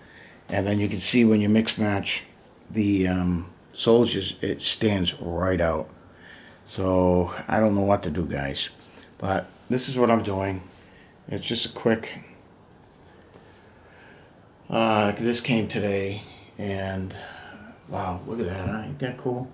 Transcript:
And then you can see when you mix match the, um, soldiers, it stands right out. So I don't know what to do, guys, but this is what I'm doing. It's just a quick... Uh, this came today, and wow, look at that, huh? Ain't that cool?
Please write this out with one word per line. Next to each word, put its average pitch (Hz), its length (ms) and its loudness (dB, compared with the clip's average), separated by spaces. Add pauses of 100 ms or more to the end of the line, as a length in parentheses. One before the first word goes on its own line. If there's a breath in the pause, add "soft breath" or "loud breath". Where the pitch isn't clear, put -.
(480 loud breath)
And 98 180 -2
then 104 140 0
you 101 80 0
can 104 80 -4
see 117 300 4
when 107 160 6
you 104 80 4
mix 110 260 4
match 101 460 -2 (480)
the, 101 360 2
um, 90 440 0 (240)
soldiers, 113 640 4
it - 220 -4
stands 98 580 0
right 85 400 0
out. 80 300 0 (760 loud breath)
So 90 720 2 (140)
I 107 120 2
don't 107 140 4
know 98 80 2
what 101 220 2
to 87 60 -2
do, 82 140 -2
guys, 69 460 -4 (480 loud breath)
but 95 280 -2 (220)
this 127 220 -2
is 123 80 -2
what 120 120 6
I'm 113 120 4
doing. 95 400 -2 (640 loud breath)
It's - 160 -8
just 117 220 -2
a - 20 -8
quick... - 520 -2 (2500 loud breath)
Uh, 107 420 2
this 117 300 -2
came 113 260 0
today, 101 540 -2 (340 loud breath)
and 95 580 -6 (720 loud breath)
wow, 92 380 -6
look 113 140 -6
at 104 60 -4
that, 92 220 -6
huh? 110 180 -4
Ain't 147 140 -10
that 123 180 -6
cool? 127 360 -4